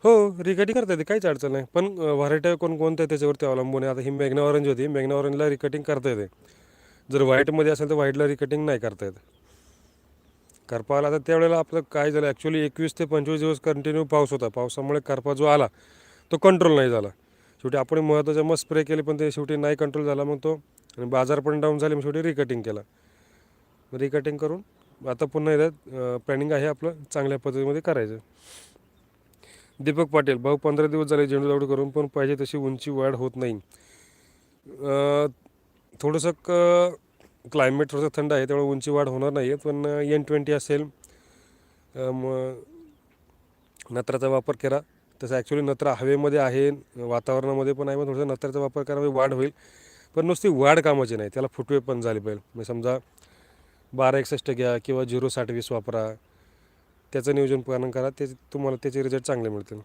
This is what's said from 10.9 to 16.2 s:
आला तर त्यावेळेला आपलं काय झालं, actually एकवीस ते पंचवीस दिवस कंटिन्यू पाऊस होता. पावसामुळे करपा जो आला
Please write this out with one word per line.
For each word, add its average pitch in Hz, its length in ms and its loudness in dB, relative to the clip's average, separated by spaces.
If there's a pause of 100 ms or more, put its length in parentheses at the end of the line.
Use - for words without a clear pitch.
आला 147 140 2
तर 156 60 0
त्यावेळेला 165 400 4
आपलं 160 220 -2 (120)
काय 147 200 0
झालं, 147 200 0
actually 156 260 -2
एकवीस 151 420 -2
ते 170 60 0
पंचवीस 151 340 -2
दिवस 151 200 0
कंटिन्यू 151 440 -2
पाऊस 147 280 2
होता. 123 160 -2
पावसामुळे 139 520 -4
करपा 139 340 -4
जो 139 120 0
आला 147 220 6 (640)